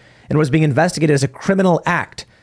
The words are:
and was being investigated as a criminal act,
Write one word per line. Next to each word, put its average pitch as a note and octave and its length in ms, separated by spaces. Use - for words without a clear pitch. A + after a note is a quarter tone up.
and C#3 80
was C#3 140
being D#3 120
investigated D3+ 520
as C3+ 80
a C#3 40
criminal F#3+ 600
act, - 380